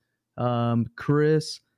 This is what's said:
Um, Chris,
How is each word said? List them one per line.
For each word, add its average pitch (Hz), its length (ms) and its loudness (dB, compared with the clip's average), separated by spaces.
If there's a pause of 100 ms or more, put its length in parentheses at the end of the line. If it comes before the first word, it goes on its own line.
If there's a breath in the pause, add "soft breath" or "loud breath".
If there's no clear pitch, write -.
(380)
Um, 120 480 0 (100)
Chris, 151 640 0 (180)